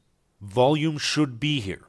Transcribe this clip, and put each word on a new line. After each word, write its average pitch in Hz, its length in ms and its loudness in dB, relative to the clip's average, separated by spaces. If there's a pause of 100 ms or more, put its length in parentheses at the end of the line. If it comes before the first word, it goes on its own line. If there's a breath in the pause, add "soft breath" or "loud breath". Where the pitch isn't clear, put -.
(420)
Volume 143 560 2
should 139 420 -2
be 147 220 0
here, 95 280 -8